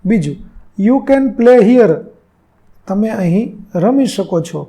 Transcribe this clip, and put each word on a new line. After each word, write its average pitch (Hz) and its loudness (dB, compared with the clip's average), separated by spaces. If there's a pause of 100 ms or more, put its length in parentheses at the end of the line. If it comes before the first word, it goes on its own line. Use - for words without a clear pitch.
બીજું, 175 -2 (500)
you 262 2 (100)
can 269 2 (120)
play 240 6 (120)
here, 226 4 (880)
તમે 208 -2 (140)
અહીં 185 0 (240)
રમી 240 0
શકો 185 -4
છો 147 -10